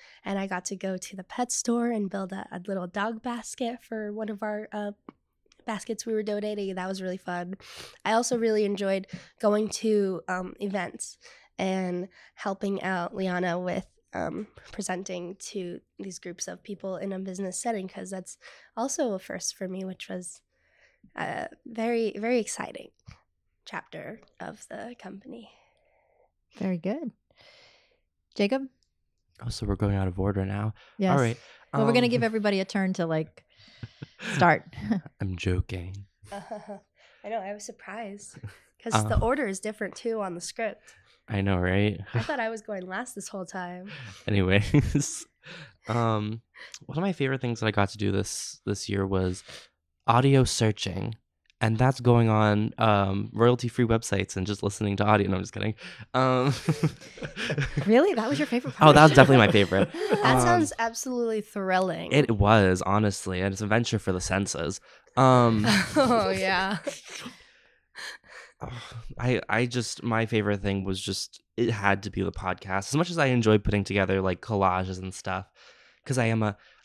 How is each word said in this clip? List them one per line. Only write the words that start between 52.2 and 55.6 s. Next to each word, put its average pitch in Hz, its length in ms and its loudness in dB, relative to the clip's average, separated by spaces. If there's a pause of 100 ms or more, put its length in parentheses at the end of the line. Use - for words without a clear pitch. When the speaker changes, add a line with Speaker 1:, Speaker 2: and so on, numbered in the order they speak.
Speaker 3:
on, 107 480 4
um, 101 560 4
royalty-free 120 500 4
websites 110 500 0
and 92 120 -2
just 101 160 -4
listening 101 340 0
to 101 80 0
audio. 104 240 6
No, 95 80 0
I'm 92 60 -4
just 95 100 -10
kidding. 104 220 -4 (400)